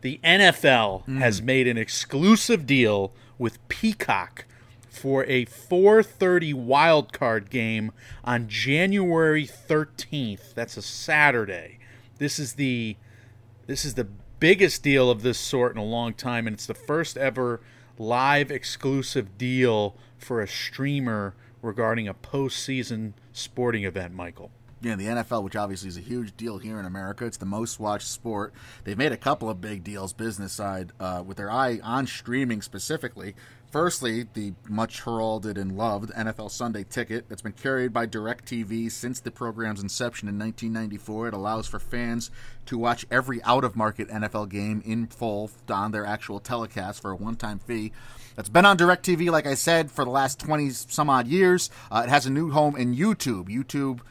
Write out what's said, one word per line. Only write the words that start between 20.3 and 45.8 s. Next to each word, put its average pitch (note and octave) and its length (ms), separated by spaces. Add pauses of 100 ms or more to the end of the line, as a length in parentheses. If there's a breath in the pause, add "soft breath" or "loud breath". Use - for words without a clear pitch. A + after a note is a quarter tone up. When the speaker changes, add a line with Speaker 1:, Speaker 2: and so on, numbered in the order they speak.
Speaker 1:
a G2+ 60
streamer B2 880 (260 soft breath)
regarding A2+ 460
a G2 80
postseason B2 1000 (200)
sporting A#2 500
event, F2+ 320
Michael. F2+ 340 (320)
Speaker 2:
Yeah, A#2 140
the G2 120
N A#2 120
F A2 120
L, A2+ 120
which F#2+ 120
obviously G2 340
is F2 80
a F2 40
huge A2 360
deal A2 200
here G#2+ 220
in G2 60
America. F#2+ 400
It's A2+ 120
the - 80
most G#2+ 340
watched G#2 280
sport. G#2 440 (320 loud breath)
They've G2 140
made C#3+ 140
a A2 60
couple B2+ 320
of F#2+ 120
big G2+ 220
deals G2 300
business G2+ 400
side, F#2+ 460
uh, F2+ 260
with F#2+ 120
their G2+ 140
eye B2 320
on B2 240
streaming A#2+ 560
specifically. G#2 720 (340 loud breath)
Firstly, B2+ 640
the G2+ 200 (160)
much A2 340
heralded A2 540
and F#2+ 200
loved G#2 380
N A2 120
F G#2+ 120
L G#2+ 80
Sunday A2 380
Ticket A#2+ 420
that's - 140
been G#2+ 100
carried B2+ 400
by A#2 160
DirecTV A2+ 800
since B2 300
the - 100
program's A2 520
inception G#2 480
in G2+ 80
nineteen A2+ 340
ninety-four. A2 560
It A2+ 60
allows G#2+ 340
for A2+ 100
fans A#2 540 (340 loud breath)
to B2 120
watch A#2+ 340
every B2 320
out-of-market A2+ 640
N G#2+ 140
F G#2 120
L G#2+ 100
game G#2 400
in A2 220
full G#2+ 440 (180)
on G#2 220